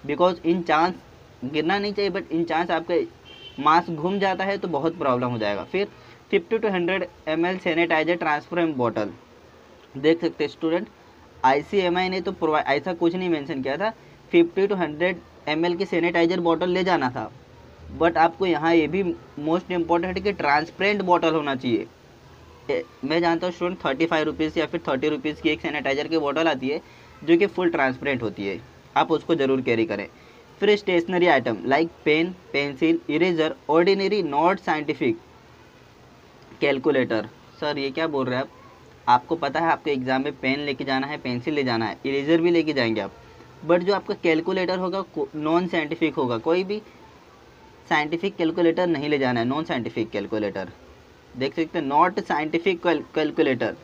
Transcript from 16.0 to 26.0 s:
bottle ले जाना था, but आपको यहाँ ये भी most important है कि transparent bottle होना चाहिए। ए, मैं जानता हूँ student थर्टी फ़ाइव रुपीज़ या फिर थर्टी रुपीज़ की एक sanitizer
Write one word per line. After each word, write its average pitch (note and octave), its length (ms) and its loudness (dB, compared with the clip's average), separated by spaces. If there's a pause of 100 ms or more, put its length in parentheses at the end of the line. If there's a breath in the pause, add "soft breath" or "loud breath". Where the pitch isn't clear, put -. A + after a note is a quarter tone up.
bottle E3+ 300 2
ले F3+ 140 0
जाना D#3 260 2
था, A2 200 -8 (680)
but E3 180 4
आपको E3+ 300 2
यहाँ E3 280 2
ये D#3+ 120 6
भी F#3+ 160 -2 (460)
most F3 300 -2
important E3+ 260 0
है F#3 160 -4
कि G3+ 120 0
transparent F3+ 680 0
bottle E3+ 320 4
होना D3 200 0
चाहिए। B2+ 320 -2 (840)
ए, - 120 0 (220)
मैं D#3 160 0
जानता E3+ 260 0
हूँ F3+ 80 -4
student F3+ 300 -4
थर्टी D3 220 2
फ़ाइव D#3+ 180 0
रुपीज़ D3+ 340 -2
या D3+ 80 0
फिर E3 220 -6
थर्टी C#3 200 0
रुपीज़ D3+ 340 -4
की D3+ 80 2
एक D3+ 100 -2
sanitizer C#3+ 480 -4